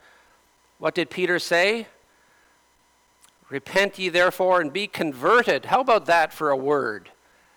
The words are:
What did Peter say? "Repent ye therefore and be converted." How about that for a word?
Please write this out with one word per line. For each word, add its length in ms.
What 160
did 160
Peter 280
say? 500
"Repent 480
ye 100
therefore 540
and 100
be 140
converted." 800
How 140
about 260
that 260
for 160
a 80
word? 540